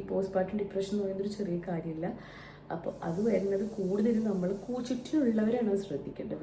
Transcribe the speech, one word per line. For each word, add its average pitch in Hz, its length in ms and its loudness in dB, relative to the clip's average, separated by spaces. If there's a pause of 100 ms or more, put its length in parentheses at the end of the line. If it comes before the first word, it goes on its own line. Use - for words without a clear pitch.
(120)
postpartum 190 500 0
ഡിപ്രഷൻ 196 320 -2
എന്ന് 202 120 0
പറയുന്നത് 190 200 -2
ഒരു 208 100 -4
ചെറിയ 175 220 -2 (100)
കാര്യമല്ല. 165 400 -2 (680)
അപ്പോൾ - 180 -6 (160)
അത് 170 180 0
വരുന്നത് 196 380 4 (100)
കൂടുതലും 214 540 4
നമ്മൾ 180 180 2 (160)
കൂ-, 247 240 -4
ചുറ്റിനുള്ളവരാണ് 233 840 4
അത് 196 140 0
ശ്രദ്ധിക്കേണ്ടത്. - 540 -6